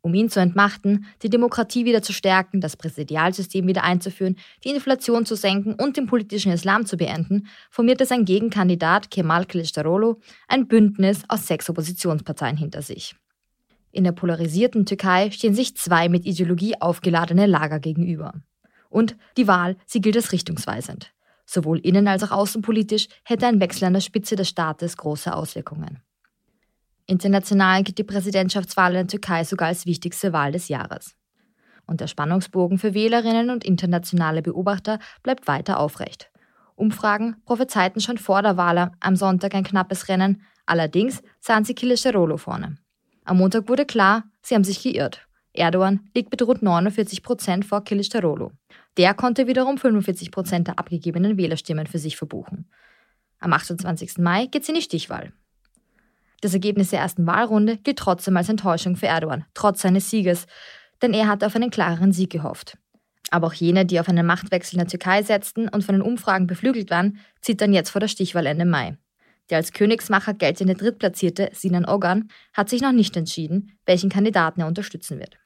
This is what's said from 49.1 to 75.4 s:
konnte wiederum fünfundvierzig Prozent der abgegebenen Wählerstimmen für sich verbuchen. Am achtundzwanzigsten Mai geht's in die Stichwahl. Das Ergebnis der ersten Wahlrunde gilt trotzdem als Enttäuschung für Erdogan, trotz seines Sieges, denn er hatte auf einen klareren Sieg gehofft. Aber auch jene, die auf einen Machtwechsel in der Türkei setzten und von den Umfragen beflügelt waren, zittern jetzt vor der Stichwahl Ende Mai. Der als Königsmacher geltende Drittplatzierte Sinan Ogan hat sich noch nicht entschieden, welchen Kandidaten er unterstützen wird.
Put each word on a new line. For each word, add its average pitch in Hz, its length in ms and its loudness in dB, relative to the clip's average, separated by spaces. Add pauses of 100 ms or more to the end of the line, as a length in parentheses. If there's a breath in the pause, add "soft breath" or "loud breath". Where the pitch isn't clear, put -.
konnte 247 340 2
wiederum 254 300 2
fünfundvierzig 196 540 0
Prozent 175 380 -2
der - 100 -6
abgegebenen 175 580 -2
Wählerstimmen 156 500 -4
für - 120 -6
sich 151 180 -8
verbuchen. - 540 -12 (680 soft breath)
Am 175 120 0
achtundzwanzigsten 175 720 -2
Mai 185 220 2
geht's 285 240 -4
in 311 40 -2
die 330 60 0
Stichwahl. - 540 -8 (1040)
Das 196 120 -2
Ergebnis 196 380 0
der 160 100 -2
ersten 170 260 0
Wahlrunde 214 520 2
gilt 277 200 -2
trotzdem 185 380 0
als 175 140 0
Enttäuschung 180 460 0
für - 100 -4
Erdogan, 156 480 -2
trotz 202 260 2
seines 196 300 2
Sieges, 180 340 0 (560 loud breath)
denn 226 140 2
er 214 120 4
hatte 208 200 0
auf 208 100 -2
einen 226 140 0
klareren 175 420 2
Sieg 180 160 0
gehofft. - 480 -8 (540)
Aber 170 160 2
auch 165 80 -4
jene, 180 320 4
die 175 120 2
auf 165 120 0
einen 170 160 4
Machtwechsel 180 480 -2
in 180 60 0
der 175 80 -2
Türkei 185 340 0
setzten 208 480 -2
und 208 140 -2
von 202 100 0
den 196 80 4
Umfragen 196 440 0
beflügelt 208 440 -2
waren, 196 280 0 (220 loud breath)
zittern 208 320 2
jetzt 180 160 4
vor 202 120 -4
der 214 80 -2
Stichwahl 175 360 -4
Ende 151 220 0
Mai. 135 320 -2 (500)
Der 170 80 0
als 160 160 -2
Königsmacher 214 600 0
geltende 185 400 0
Drittplatzierte 175 800 -2
Sinan 180 320 -2
Ogan 202 420 0 (240 loud breath)
hat 202 160 -2
sich 247 140 0
noch 269 100 2
nicht 226 240 4
entschieden, 165 720 -4
welchen 185 240 4
Kandidaten 190 500 0
er 160 60 0
unterstützen 170 520 -8
wird. - 280 -16